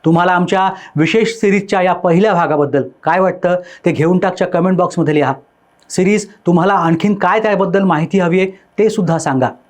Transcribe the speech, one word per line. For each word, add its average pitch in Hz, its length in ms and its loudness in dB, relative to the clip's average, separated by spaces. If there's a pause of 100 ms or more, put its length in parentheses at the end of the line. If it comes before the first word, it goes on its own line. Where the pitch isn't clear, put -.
तुम्हाला 170 260 2
आमच्या 185 400 0 (240)
विशेष 202 380 0
सिरीजच्या 202 480 0
या 180 120 2
पहिल्या 185 400 2
भागाबद्दल 147 500 0 (200)
काय 165 160 0
वाटतं 180 360 0 (300)
ते 175 60 2
घेऊन 165 280 0
टाकच्या 180 280 -2
कमेंट 180 300 0
बॉक्समध्ये 165 380 0
लिहा. 139 180 2 (560)
सिरीज 202 380 0 (180)
तुम्हाला 175 280 2
आणखीन 170 420 0
काय 196 240 0
त्याबद्दल 196 440 0
माहिती 165 360 0
हवी 175 200 0
आहे 190 120 -2 (280)
ते 214 100 2
सुद्धा 170 280 0
सांगा. 131 320 -2 (200)